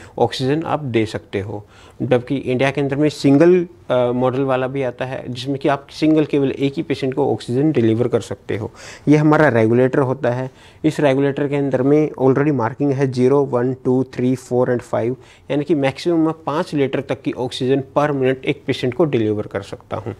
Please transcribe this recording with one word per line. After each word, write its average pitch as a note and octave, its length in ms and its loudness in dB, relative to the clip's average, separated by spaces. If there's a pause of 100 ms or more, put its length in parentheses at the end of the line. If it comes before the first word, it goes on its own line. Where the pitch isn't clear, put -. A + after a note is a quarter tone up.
(200)
ऑक्सीजन C3 440 0
आप C#3+ 160 -2
दे A#2 260 0
सकते - 340 -8
हो। G#2 260 -10 (360)
जबकि B2 340 0
इंडिया B2+ 360 0
के D3 100 -4
अंदर C#3 140 -2
में D3+ 140 2
सिंगल, E3+ 580 4 (220)
अ, B2 220 2
मॉडल B2+ 300 0
वाला C3 260 -2
भी C#3 160 -6
आता B2 220 -6
है, B2+ 280 -10
जिसमें C3 260 -6
कि - 80 -2
आप C#3 240 -2
सिंगल D#3 340 2
केवल C#3 260 0
एक C#3 220 -2
ही D#3+ 100 -6
पेशेंट C3 300 -4
को B2+ 200 0
ऑक्सीजन C3 380 0
डिलीवर A2+ 360 2
कर A2+ 140 0
सकते - 360 -8
हो। G#2+ 140 -8 (360)
ये D3 100 6
हमारा D3+ 300 6
रेगुलेटर A#2+ 520 2
होता C3 300 -2
है। B2+ 220 -6 (340)
इस D#3 140 0
रेगुलेटर C#3 480 0
के C#3+ 80 -4
अंदर C3+ 260 0
में D3 300 2
already C3+ 420 2
मार्किंग C3+ 380 -2
है C3+ 200 0
ज़ीरो, B2+ 340 2
वन, B2 280 -2
टू, B2+ 300 0
थ्री, B2+ 320 -2
फ़ोर B2 380 -2
and A#2+ 80 -2
फ़ाइव, A#2 360 -4 (340)
यानी C#3+ 120 -2
कि D#3+ 120 0
मैक्सिमम C#3 420 -2
मैं D#3+ 160 0 (120)
पाँच D#3 280 -4
लीटर C#3 280 -2
तक B2+ 200 -8
की C#3+ 100 -4
ऑक्सीजन B2+ 520 -2 (140)
per D3 140 2
minute C3 340 -2
एक - 220 -4
पेशेंट B2+ 260 -2
को F3 120 2
डिलीवर G#2+ 420 -2
कर G2 140 -8
सकता - 360 -12
हूँ। G2 220 -10